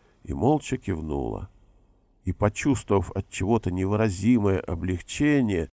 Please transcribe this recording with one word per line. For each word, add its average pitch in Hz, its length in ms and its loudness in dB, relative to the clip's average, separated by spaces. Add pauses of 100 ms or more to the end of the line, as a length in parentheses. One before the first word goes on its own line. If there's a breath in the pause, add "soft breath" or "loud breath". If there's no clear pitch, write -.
(240 soft breath)
и - 100 -8
молча 127 440 0
кивнула. 69 720 -6 (720)
И, 87 100 -2
почувствовав 104 760 0
от - 180 -6
чего-то 104 420 0
невыразимое 101 880 2
облегчение 92 1200 0